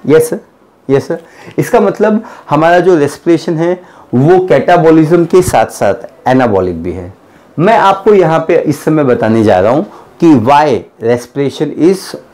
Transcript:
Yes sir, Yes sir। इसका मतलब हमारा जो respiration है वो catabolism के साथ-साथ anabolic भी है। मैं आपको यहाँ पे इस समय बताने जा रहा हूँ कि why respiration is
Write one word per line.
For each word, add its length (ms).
Yes 220
sir, 100
Yes 180
sir। 120
इसका 220
मतलब 440
हमारा 300
जो 180
respiration 600
है 260
वो 320
catabolism 800
के 160
साथ-साथ 520
anabolic 560
भी 80
है। 220
मैं 180
आपको 360
यहाँ 260
पे 200
इस 240
समय 200
बताने 400
जा 160
रहा 120
हूँ 140
कि 100
why 460
respiration 640
is 260